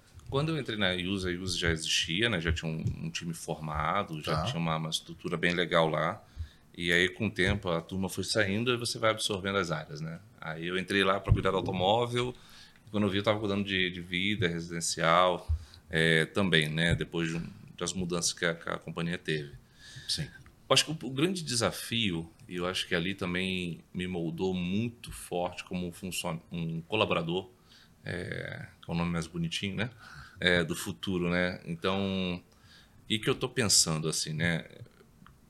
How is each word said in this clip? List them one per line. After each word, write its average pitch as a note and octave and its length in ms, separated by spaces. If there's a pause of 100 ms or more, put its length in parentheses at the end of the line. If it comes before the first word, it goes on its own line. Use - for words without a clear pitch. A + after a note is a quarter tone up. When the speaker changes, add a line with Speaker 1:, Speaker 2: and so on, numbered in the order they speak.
(300)
Speaker 1:
quando C#3 180
eu D#3+ 100
entrei A#2 200
na F#2+ 140
Use, F#2 360
a F2 100
Use F2+ 200
já E2+ 120
existia, E2 600
né? F#2 100
Já E2 120
tinha D#2+ 180
um, D#2+ 120 (220)
um D#2+ 60
time E2+ 240
formado, D#2 880
já E2 140
Speaker 2:
Tá. D#2 80
Speaker 1:
tinha D#2+ 140
uma, E2 180
uma D#2+ 120
estrutura E2+ 480
bem F2 160
legal E2+ 360
lá. D#2 340 (520)
E F2 160
aí, F2 200
com - 160
o F#2+ 40
tempo, F#2+ 380
a E2+ 140
turma F#2+ 260
foi F#2 160
saindo G#2+ 480
e A#2 60
você A#2 200
vai A2 120
absorvendo G2 480
as F2 120
áreas, D2+ 300
né? D#2+ 180 (220)
Aí E2 260
eu F2+ 120
entrei G2 260
lá F#2+ 160
pra - 100
cuidar F#2+ 200
do F#2+ 80
automóvel. A2+ 760 (520)
E - 40
quando G#2 140
eu G2+ 60
vi, F#2+ 80
eu G2+ 40
tava G#2+ 160
cuidando G2+ 240
de, F#2+ 280
de F2 100
vida, F#2 480
residencial, E2+ 1000 (440)
é, D#2+ 340
também, E2 460
né? E2 240
Depois E2 340
de E2 80
um, E2+ 100 (320)
das F2 140
mudanças F2 400
que - 140
a, E2+ 80
que - 160
a E2+ 80
companhia E2+ 400
teve. D2 340 (560)
Speaker 2:
Sim. - 140
Speaker 1:
Eu - 500
acho C3+ 140
que C#3+ 40
o, D3+ 180
o - 20
grande E3 340
desafio, G#2+ 880 (160)
e F2+ 80
eu F2 100
acho F#2 220
que F#2 60
ali F2+ 200
também F2+ 800
me F2+ 140
moldou F2 480
muito G2 580
forte F2 520
como F2+ 220
um E2+ 60
funcion-, E2+ 480 (100)
um E2 300
colaborador, F2+ 720 (520)
é, - 640 (160)
que - 80
é E2+ 40
o - 20
nome F2 140
mais E2 160
bonitinho, F2 500
né? G#2+ 140 (500)
É, F2 240
do D#2+ 100
futuro, F2 540
né? F2+ 380
Então, F#2+ 760 (640)
e A2 100
que - 100
eu C3+ 60
tô - 120
pensando D#2+ 640
assim, D#2 240
né? E2 320 (840)